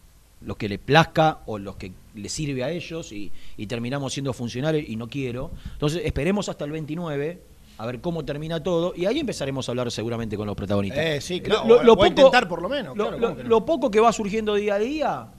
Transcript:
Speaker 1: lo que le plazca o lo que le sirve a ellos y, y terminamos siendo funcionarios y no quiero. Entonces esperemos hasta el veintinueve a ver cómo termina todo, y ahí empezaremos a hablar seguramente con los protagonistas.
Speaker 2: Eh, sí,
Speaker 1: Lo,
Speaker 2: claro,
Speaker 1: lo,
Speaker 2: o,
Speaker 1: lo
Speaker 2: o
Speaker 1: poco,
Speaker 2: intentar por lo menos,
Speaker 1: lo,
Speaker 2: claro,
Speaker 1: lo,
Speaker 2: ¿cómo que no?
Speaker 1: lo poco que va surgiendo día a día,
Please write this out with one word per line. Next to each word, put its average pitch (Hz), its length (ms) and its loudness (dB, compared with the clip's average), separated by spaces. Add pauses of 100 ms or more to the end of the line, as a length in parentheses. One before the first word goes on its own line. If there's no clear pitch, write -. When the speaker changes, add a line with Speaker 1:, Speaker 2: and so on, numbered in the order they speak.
(440)
Speaker 1:
lo 104 140 -8
que 107 120 -6
le 98 100 -4
plazca 156 680 4
o 107 120 -8
lo 98 200 -12
que 95 140 -14 (240)
le 101 120 -10
sirve 139 360 -6
a 123 60 -4
ellos 165 420 -10
y, 101 180 -6 (260)
y 107 100 -8
terminamos 123 460 -4
siendo 139 200 -4
funcionarios 139 560 -2
y 110 80 -6
no 117 120 -8
quiero. 131 420 -6 (220)
Entonces 151 320 -2
esperemos 175 440 -2
hasta 160 160 -8
el 147 80 -6
veintinueve 156 680 -6 (360)
a 110 100 -10
ver 123 140 -8
cómo 165 240 -4
termina 156 380 -6
todo, 175 320 0
y 175 120 -4
ahí 247 120 0
empezaremos 139 500 -4
a 123 40 -4
hablar 120 180 -2
seguramente 113 460 -4
con 104 100 -4
los 101 80 -4
protagonistas. 101 500 0
Speaker 2:
Eh, 147 160 0
sí, 180 200 -6
Speaker 1:
Lo, 190 40 -10
Speaker 2:
claro, 220 220 0
Speaker 1:
lo, 226 120 10
Speaker 2:
o, - 40 4
Speaker 1:
lo 233 120 10
Speaker 2:
o - 20 10
Speaker 1:
poco, 294 100 10
Speaker 2:
intentar 254 420 8
por 170 140 -4
lo 185 60 -4
menos, 220 280 -4
Speaker 1:
lo, 214 120 0
Speaker 2:
claro, 247 100 -6
Speaker 1:
lo, 233 100 0
Speaker 2:
¿cómo 151 80 -6
que 131 60 -12
no? - 60 -8
Speaker 1:
lo 226 180 6
poco 294 240 2
que 214 100 4
va 226 120 8
surgiendo 208 420 -2
día 208 220 0
a - 20 0
día, 226 500 -2 (100)